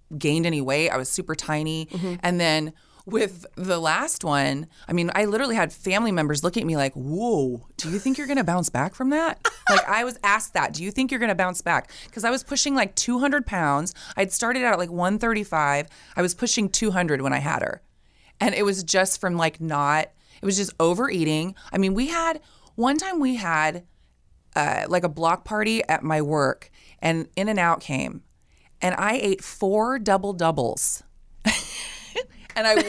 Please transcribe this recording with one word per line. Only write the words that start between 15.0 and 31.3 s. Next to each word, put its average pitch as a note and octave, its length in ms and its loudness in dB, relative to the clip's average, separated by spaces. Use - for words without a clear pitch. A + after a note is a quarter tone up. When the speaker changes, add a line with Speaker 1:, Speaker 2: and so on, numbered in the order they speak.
Speaker 1:
thirty-five. D#3+ 680 0
I E3 60 2
was F3+ 120 0
pushing A3+ 360 0
two A3 220 0
hundred E3 300 2
when C3+ 100 0
I C3+ 60 0
had C#3 240 0
her. - 200 -6
And B3+ 140 2
it G#3 100 0
was F#3+ 180 0
just F#3+ 380 2
from, F3+ 160 0
like, D#3+ 240 0
not, D3+ 480 2
it - 40 -10
was F#3+ 100 2
just G3 240 -2
overeating. E3+ 760 2
I F3+ 60 0
mean, F#3+ 160 4
we B3+ 140 0
had, E4 320 0
one B3+ 240 2
time F#4 220 -2
we B3+ 160 2
had, E3+ 480 0
uh, C#3+ 320 0
like, F3 160 2
a F3 40 0
block E3 360 0
party G#3+ 440 0
at D#3+ 140 0
my D#3 200 0
work, C#3+ 480 0
and E3 360 -2
In-N-Out F#3 440 2
came, - 420 -6
and F#3 140 2
I G#3 180 0
ate G3 300 0
four G#3+ 540 0
double G3 340 0
doubles. D#3+ 680 0